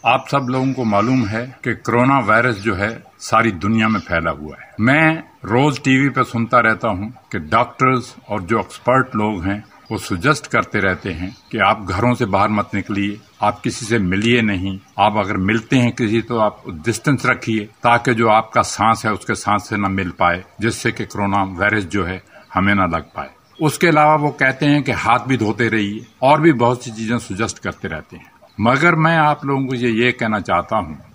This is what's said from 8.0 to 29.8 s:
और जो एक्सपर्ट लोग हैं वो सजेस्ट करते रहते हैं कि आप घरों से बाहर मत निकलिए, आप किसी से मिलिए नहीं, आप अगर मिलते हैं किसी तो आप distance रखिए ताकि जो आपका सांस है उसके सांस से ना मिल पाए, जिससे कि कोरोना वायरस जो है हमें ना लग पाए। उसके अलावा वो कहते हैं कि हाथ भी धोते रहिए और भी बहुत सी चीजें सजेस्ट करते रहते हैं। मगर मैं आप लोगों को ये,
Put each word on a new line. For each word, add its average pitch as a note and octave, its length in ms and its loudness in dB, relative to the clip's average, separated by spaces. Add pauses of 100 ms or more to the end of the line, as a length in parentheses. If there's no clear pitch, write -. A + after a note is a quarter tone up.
और G#2 120 -4
जो G#2 180 -2
एक्सपर्ट B2+ 560 0
लोग G#2+ 280 -2
हैं G2+ 200 -4 (280)
वो A2 60 -4
सजेस्ट G#2+ 500 -2
करते A2 320 -2
रहते F#2+ 320 -2
हैं F2 260 -8 (140)
कि A#2 60 -6
आप G#2 280 2
घरों G2 280 0
से A#2+ 120 0
बाहर G2 240 0
मत G#2 260 -2
निकलिए, G2+ 460 -4 (200)
आप G#2 180 -2
किसी - 260 -6
से A2 140 0
मिलिए G#2 420 2
नहीं, F#2+ 380 -4 (200)
आप G#2 180 2
अगर G2+ 200 -2
मिलते A2 380 0
हैं A#2+ 160 4
किसी A2+ 300 -2
तो A#2 160 -4
आप G#2+ 320 0
distance A2 560 -2
रखिए A2 440 -2 (140)
ताकि A#2+ 300 2
जो A2+ 160 2
आपका A2 320 2
सांस A2 440 0
है G#2+ 80 0
उसके G2 220 -6
सांस G2+ 340 -2
से A2 80 -4
ना G2+ 100 -2
मिल F#2+ 220 -2
पाए, F2+ 340 0 (180)
जिससे A2+ 300 -2
कि G#2+ 140 -8
कोरोना G2+ 380 -2
वायरस G2 400 -2
जो F2+ 220 -4
है F#2 180 -8 (300)
हमें G2 220 2
ना F#2+ 100 2
लग E2 180 -2
पाए। C#2 260 -12 (320)
उसके D#3+ 260 0
अलावा D3+ 280 4
वो D3 140 0
कहते C3 360 -2
हैं C#3+ 180 4
कि B2+ 80 -2
हाथ A2+ 280 0
भी B2+ 180 -2
धोते A2 320 0
रहिए G#2+ 360 -2 (160)
और D3 200 4
भी D#3+ 120 6
बहुत A#2+ 300 2
सी A#2 80 -12
चीजें A2+ 260 -4
सजेस्ट G#2 420 -6
करते - 280 -8
रहते D#2 300 -12
हैं। - 140 -20 (280)
मगर C#3 360 4
मैं D#3+ 220 2
आप D3 280 2
लोगों C3+ 200 0
को B2+ 100 -4
ये, A#2+ 140 0